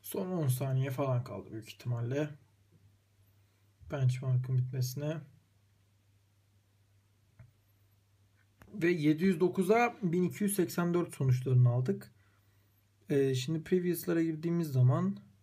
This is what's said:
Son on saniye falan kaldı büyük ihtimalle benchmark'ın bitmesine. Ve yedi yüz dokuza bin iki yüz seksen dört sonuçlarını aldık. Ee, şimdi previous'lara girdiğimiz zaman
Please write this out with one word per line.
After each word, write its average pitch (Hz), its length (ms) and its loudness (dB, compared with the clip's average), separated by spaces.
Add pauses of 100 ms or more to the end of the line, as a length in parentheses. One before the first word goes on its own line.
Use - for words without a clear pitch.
(120)
Son 190 180 -6
on 160 180 0
saniye 131 420 0
falan 131 340 -2
kaldı 98 280 -12
büyük 110 160 -12
ihtimalle 123 640 -4 (1600)
benchmark'ın 131 680 0
bitmesine. 147 580 -4 (3500)
Ve 175 160 0
yedi 156 340 2
yüz 180 160 2
dokuza 196 640 2
bin 180 200 0
iki 175 220 -2
yüz 202 120 0
seksen 175 380 0
dört 170 200 -2
sonuçlarını 127 540 4
aldık. 127 440 -2 (1000)
Ee, 139 240 2
şimdi 156 300 -4
previous'lara 175 580 0
girdiğimiz 165 460 -2
zaman 147 480 4 (260)